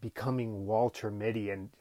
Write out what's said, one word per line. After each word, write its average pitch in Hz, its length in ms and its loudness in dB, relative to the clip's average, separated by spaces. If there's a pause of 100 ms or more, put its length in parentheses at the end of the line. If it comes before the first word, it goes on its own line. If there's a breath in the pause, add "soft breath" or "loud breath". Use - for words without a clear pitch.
becoming 113 640 -2
Walter 110 440 2
Mitty 104 400 0
and, 98 200 -6 (120)